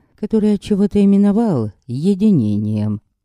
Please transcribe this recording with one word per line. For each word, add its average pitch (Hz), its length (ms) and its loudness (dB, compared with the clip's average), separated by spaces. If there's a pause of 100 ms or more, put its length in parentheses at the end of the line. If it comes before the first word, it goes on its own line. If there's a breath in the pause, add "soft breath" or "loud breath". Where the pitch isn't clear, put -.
(160)
который 214 380 0
отчего-то 202 500 0
именовал 196 680 2 (160)
"единением". 107 1120 0 (240)